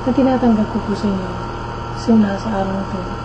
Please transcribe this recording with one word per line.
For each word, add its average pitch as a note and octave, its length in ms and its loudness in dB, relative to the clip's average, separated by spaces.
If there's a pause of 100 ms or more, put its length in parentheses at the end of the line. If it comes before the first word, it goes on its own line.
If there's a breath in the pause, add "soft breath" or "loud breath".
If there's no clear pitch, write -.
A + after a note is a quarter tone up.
na C4 80 2
tinatanggap A#3+ 600 4
ko A3 120 -2
po G#3 80 -2
sa G3+ 160 -2
inyo F#3+ 240 -2 (640)
simula G#3+ 380 4
sa G3 140 -4 (120)
araw F#3+ 140 -2
na G3 100 -4
ito. F#3+ 300 -6 (100)